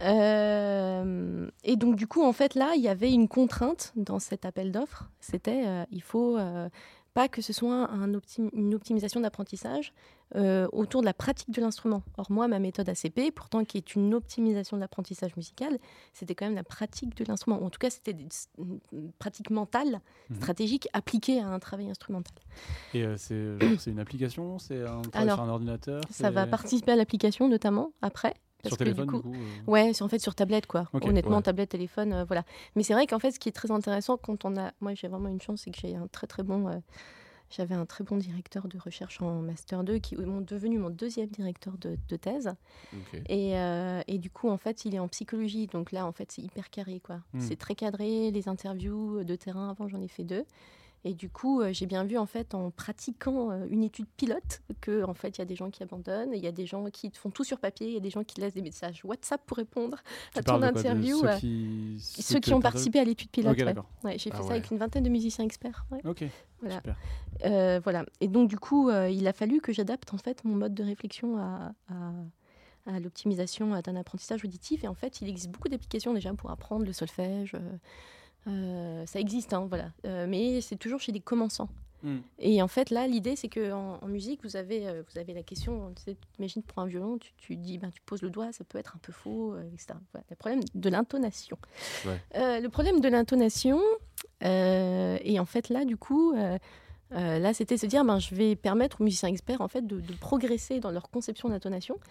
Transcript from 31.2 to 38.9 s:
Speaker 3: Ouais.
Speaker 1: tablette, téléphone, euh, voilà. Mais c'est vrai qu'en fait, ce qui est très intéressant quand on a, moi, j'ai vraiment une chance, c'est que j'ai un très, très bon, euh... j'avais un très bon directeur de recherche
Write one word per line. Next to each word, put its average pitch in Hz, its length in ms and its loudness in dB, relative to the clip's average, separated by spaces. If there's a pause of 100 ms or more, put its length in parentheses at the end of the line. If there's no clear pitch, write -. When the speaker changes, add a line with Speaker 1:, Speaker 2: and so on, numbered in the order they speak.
Speaker 3:
Ouais. 208 40 6
Speaker 1:
tablette, 196 280 2
téléphone, 190 440 -2
euh, 180 100 0
voilà. 175 220 0 (300)
Mais 214 80 4
c'est 220 100 4
vrai 277 140 8
qu'en 226 100 2
fait, 262 140 2
ce - 80 -10
qui 226 100 -2
est - 20 -2
très 220 200 -4
intéressant 208 460 2
quand 214 280 -6
on 196 100 0
a, 190 240 -4
moi, 202 140 -4
j'ai 185 140 -8
vraiment 190 220 -4
une 190 120 -4
chance, 208 220 -6
c'est 185 80 -10
que - 100 -12
j'ai 175 140 -6
un 175 100 -6
très, - 220 -10
très - 160 -6
bon, 196 240 0
euh... 175 80 -2 (720)
j'avais 180 240 -4
un 170 140 -2
très - 160 -10
bon 202 140 -2
directeur 185 500 -6
de 185 100 -10
recherche - 420 -12